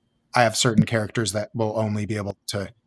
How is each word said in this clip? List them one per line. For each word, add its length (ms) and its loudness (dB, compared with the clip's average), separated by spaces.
I 80 6
have 140 2
certain 280 4
characters 480 -2
that 220 -4
will 240 -2
only 280 -2
be 100 -4
able 200 -6
to 240 -6